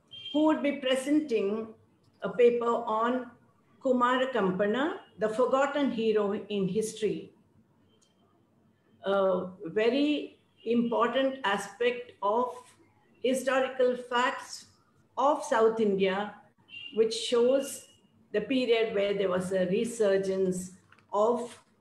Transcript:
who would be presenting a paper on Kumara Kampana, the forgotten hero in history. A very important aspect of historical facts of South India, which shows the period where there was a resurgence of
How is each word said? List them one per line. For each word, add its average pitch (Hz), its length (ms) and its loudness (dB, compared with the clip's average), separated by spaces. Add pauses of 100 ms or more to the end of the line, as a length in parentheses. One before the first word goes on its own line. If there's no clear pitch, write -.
(340)
who 302 120 4
would 285 180 2
be 285 100 0
presenting 254 960 0 (560)
a 196 60 -4
paper 240 360 4
on 233 640 -2 (560)
Kumara 254 500 2
Kampana, 208 600 0 (240)
the 214 100 0
forgotten 269 640 0
hero 214 420 0
in 208 340 -4
history. 208 640 -4 (1700)
A 190 400 0 (200)
very 240 720 0 (280)
important 240 800 0
aspect 240 720 -2 (100)
of 226 320 0 (680)
historical 254 760 0
facts - 680 -4 (520)
of 294 260 2
South 220 360 2
India, 196 540 0 (640)
which 220 180 2
shows 254 720 0 (460)
the 208 100 -2
period 226 540 0
where 202 180 0
there 196 160 0
was 180 220 -2
a 185 160 0
resurgence 190 1040 0 (420)
of 233 460 0 (220)